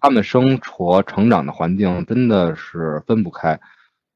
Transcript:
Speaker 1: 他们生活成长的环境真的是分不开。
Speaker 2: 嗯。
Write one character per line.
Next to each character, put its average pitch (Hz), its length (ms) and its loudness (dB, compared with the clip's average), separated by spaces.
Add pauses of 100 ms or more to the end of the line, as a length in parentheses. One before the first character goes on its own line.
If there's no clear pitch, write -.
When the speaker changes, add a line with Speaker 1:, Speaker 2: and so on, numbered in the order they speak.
Speaker 1:
他 143 80 4
们 117 160 2
生 131 340 2
活 92 440 0
成 104 260 0
长 92 160 2
的 71 80 -8
环 85 240 -4
境 90 300 -2
真 123 220 0
的 87 280 2
是 80 500 -8
分 113 160 0
不 87 80 -4
开。 80 220 -4
Speaker 2:
嗯。 78 80 -6 (540)